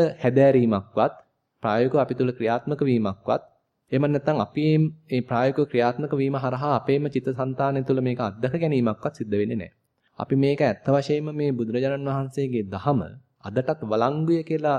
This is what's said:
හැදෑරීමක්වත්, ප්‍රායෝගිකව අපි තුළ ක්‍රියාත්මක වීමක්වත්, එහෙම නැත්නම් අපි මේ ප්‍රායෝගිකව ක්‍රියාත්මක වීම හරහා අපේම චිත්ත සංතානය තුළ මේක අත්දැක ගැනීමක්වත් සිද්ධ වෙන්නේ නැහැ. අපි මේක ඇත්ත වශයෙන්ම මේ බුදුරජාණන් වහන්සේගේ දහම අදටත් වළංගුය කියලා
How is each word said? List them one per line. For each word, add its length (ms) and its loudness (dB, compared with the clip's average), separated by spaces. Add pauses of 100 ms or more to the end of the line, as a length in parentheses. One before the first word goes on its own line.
(160)
හැදෑරීමක්වත්, 1000 4 (500)
ප්‍රායෝගිකව 360 2
අපි 160 0
තුළ 160 0
ක්‍රියාත්මක 500 -2
වීමක්වත්, 600 0 (500)
එහෙම 120 2
නැත්නම් 360 0
අපි 260 -2 (100)
මේ 460 0
ප්‍රායෝගිකව 460 0
ක්‍රියාත්මක 460 0
වීම 220 0
හරහා 380 -2
අපේම 340 0
චිත්ත 220 -4
සංතානය 540 -2
තුළ 180 0
මේක 180 0
අත්දැක 360 -4
ගැනීමක්වත් 600 0
සිද්ධ 220 -4
වෙන්නේ 220 -2
නැහැ. 160 -12 (440)
අපි 160 -2
මේක 260 2
ඇත්ත 260 0
වශයෙන්ම 440 0
මේ 200 -2
බුදුරජාණන් 560 -2
වහන්සේගේ 580 -4
දහම 340 -2 (400)
අදටත් 420 -4
වළංගුය 600 0
කියලා 380 -2